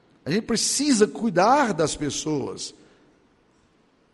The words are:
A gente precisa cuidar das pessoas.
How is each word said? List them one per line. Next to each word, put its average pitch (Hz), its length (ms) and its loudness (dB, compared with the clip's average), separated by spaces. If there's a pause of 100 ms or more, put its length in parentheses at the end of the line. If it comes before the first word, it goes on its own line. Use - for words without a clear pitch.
(220)
A - 80 -6
gente 208 120 0
precisa 226 640 2
cuidar 220 680 2
das 156 240 -2
pessoas. 131 800 -6 (1400)